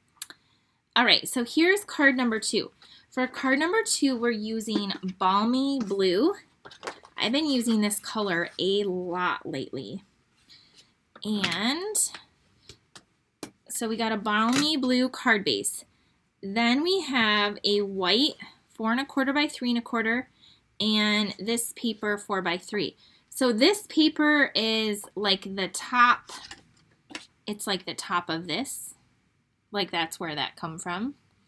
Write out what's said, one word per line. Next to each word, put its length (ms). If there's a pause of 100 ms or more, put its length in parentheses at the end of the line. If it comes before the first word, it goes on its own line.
(960)
All 100
right, 240
so 140
here's 420
card 320
number 220
two. 320 (400)
For 160
card 320
number 240
two, 340
we're 140
using 640 (260)
Balmy 680
Blue. 500 (840)
I've 140
been 180
using 300
this 180
color 580
a 280
lot 600
lately. 600 (1200)
And 720 (1700)
so 200
we 80
got 160
a 40
Balmy 600
Blue 320
card 360
base. 400 (580)
Then 400
we 200
have 600
a 180
white 500 (400)
four 200
and 80
a 40
quarter 260
by 160
three 220
and 100
a 40
quarter, 480 (500)
and 580
this 380
paper 400
four-by-three. 800 (320)
So 240
this 340
paper 680
is, 500 (100)
like, 400
the 140
top, 640 (1160)
it's, 200
like, 180
the 80
top 380
of 160
this. 480 (760)
Like, 200
that's 280
where 160
that 220
come 220
from. 380 (320)